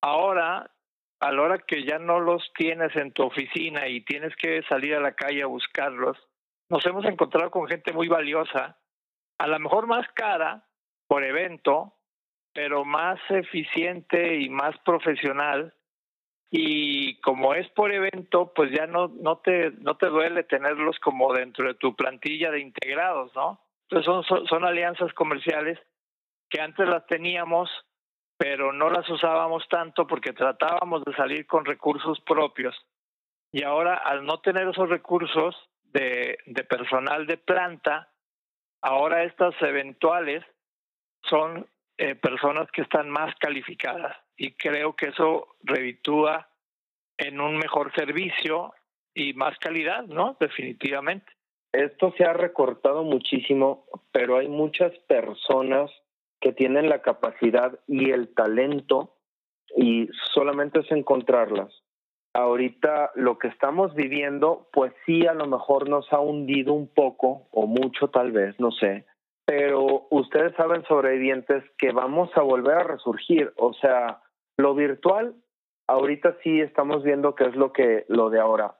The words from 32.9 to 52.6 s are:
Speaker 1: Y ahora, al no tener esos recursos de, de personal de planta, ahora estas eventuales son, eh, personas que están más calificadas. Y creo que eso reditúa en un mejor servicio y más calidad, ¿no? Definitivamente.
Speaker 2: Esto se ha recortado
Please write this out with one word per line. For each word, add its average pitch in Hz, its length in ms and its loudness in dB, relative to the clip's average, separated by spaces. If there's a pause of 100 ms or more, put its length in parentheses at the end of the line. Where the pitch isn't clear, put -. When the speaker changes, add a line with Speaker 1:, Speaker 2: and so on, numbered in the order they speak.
Speaker 1:
Y 156 100 -4
ahora, 156 320 0
al 139 300 -4
no 156 160 -4
tener 190 280 0
esos 180 200 -2
recursos 170 640 0 (300)
de, 127 600 -4
de 123 180 -8
personal 131 640 -2
de 165 100 -2
planta, 170 760 -2 (720)
ahora 151 440 2
estas 175 360 2
eventuales 143 840 0 (840)
son, 160 420 0 (320)
eh, 139 160 -2
personas 143 560 -2
que - 120 -6
están 147 280 -2
más 156 260 -4
calificadas. 147 800 -8 (200)
Y 135 160 -10
creo 151 420 -4
que - 120 -6
eso 160 580 -2
reditúa 151 840 -2 (680)
en 143 240 -8
un 151 160 -2
mejor 151 400 -2
servicio 160 760 -4 (400)
y 139 200 -6
más 131 260 -4
calidad, 165 460 -4
¿no? 190 340 -4
Definitivamente. 139 920 -4 (400)
Speaker 2:
Esto 143 440 2
se 180 80 8
ha 170 100 4
recortado 151 680 2